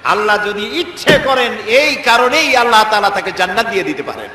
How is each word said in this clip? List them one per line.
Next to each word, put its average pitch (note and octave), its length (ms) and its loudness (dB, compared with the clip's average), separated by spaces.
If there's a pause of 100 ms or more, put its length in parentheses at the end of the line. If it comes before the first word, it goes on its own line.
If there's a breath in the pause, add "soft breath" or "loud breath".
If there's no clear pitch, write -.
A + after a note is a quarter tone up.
আল্লাহ G3+ 440 0
যদি G#3+ 320 -6
ইচ্ছে D#4 440 0
করেন, B3+ 300 0 (120)
এই C4+ 300 2
কারণেই B3 600 2
আল্লাহ A#3 340 4
তাআলা G3+ 180 2
তাকে F#3+ 220 -4
জান্নাত F#3+ 380 -2
দিয়ে F#3+ 140 -2
দিতে D3+ 200 -6
পারেন। A2 320 -10